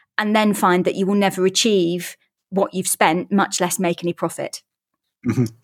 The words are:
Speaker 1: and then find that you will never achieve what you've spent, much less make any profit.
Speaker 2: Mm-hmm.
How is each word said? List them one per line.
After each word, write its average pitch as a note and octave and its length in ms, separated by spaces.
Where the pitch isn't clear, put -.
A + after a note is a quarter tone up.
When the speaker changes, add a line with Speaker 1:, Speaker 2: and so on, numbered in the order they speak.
Speaker 1:
and G#3+ 180
then G#3+ 180
find F3+ 320
that F3+ 100
you F#3+ 100
will G3+ 100
never F#3+ 300
achieve F#3 720
what F#3+ 240
you've F#3 140
spent, F3 460
much G3 260
less F3+ 200
make E3+ 220
any F3 120
profit. - 480
Speaker 2:
Mm-hmm. A#2+ 180